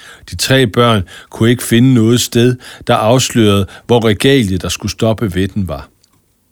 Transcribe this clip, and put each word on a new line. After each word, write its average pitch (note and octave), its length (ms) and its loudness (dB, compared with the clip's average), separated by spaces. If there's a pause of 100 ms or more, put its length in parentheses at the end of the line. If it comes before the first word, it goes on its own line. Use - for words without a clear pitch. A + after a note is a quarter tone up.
(300)
De - 60 -12
tre C3 300 0
børn A2+ 360 0 (280)
kunne A2+ 200 0
ikke B2 120 -2
finde B2+ 320 2
noget A#2 260 2
sted, B2 360 0 (300)
der A#2+ 80 0
afslørede, G#2+ 720 2 (200)
hvor A2+ 220 2
regalie, G#2+ 500 0
der F2 100 -8
skulle - 240 -8
stoppe A2 420 -2
vætten, F#2+ 340 -4
var. C#2 200 -12 (640)